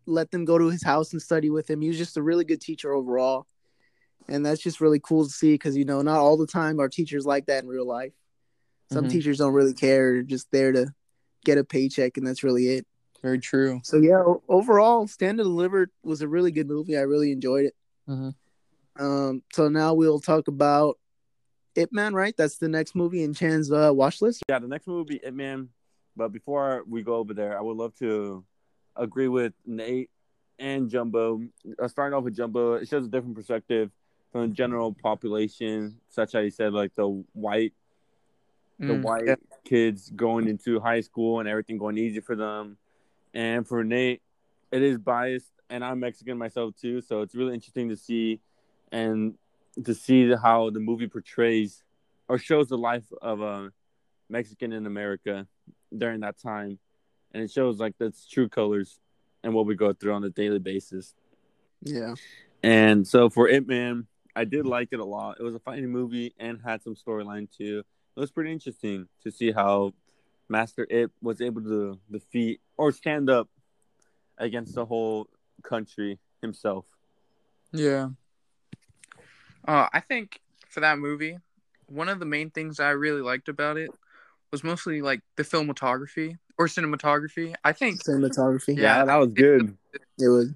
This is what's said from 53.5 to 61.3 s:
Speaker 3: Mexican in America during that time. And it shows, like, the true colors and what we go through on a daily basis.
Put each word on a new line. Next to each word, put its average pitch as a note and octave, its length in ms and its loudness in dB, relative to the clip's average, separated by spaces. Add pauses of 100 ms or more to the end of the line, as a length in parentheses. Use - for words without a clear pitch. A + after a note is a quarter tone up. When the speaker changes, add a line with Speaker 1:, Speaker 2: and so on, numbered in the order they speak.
Speaker 3:
Mexican A2+ 440 -8
in G#2+ 140 -8
America G2+ 600 -8 (500)
during A2+ 240 -4
that G#2 180 -10
time. G#2 400 -10 (540)
And A2 100 -8
it G#2+ 80 -8
shows, B2+ 280 0
like, A2 200 -4
the A2 140 -2 (180)
true B2+ 180 2
colors G#2 500 -2 (460)
and A2+ 100 -2
what A2 120 2
we G#2+ 100 0
go G2+ 160 2
through G#2 220 -4
on G2+ 100 -4
a G2 60 -6
daily G#2 280 -2
basis. F#2+ 560 -8 (680)